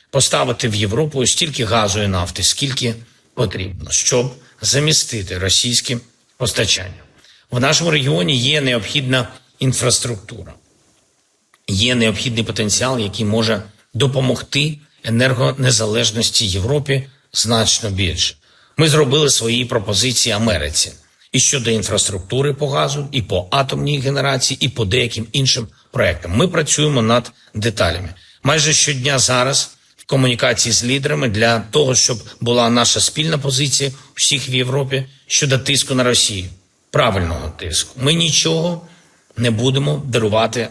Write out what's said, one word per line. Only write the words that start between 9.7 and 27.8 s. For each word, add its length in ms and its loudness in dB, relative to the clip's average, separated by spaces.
є 280 2
необхідний 480 0
потенціал, 560 -2
який 260 -4
може 360 0
допомогти 840 0
енергонезалежності 1400 2
Європі 600 0
значно 560 0
більше. 460 -2
Ми 120 4
зробили 400 4
свої 360 0
пропозиції 680 0
Америці. 580 0
І 80 2
щодо 320 2
інфраструктури 800 0
по 160 -2
газу, 420 -2
і 100 -2
по 300 -2
атомній 480 0
генерації, 640 -2
і 80 0
по 160 -2
деяким 460 -2
іншим 360 0
проектам. 440 -2
Ми 120 4
працюємо 540 0
над 300 2
деталями. 560 -2